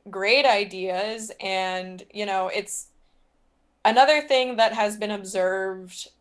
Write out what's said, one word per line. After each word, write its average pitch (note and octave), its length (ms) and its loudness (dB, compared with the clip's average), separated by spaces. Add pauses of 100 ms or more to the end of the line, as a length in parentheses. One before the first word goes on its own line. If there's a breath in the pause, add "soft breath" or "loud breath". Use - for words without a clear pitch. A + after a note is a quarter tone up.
(100)
great G3+ 340 2
ideas, G3+ 960 -2
and, F#3 600 -6 (100)
you G#3 140 -6
know, F#3+ 220 -2
it's - 400 -8 (960)
another C4+ 360 6
thing C4 360 0
that A3 180 4
has G#3+ 220 -2
been G#3 140 -4
observed F#3+ 1000 -4 (100)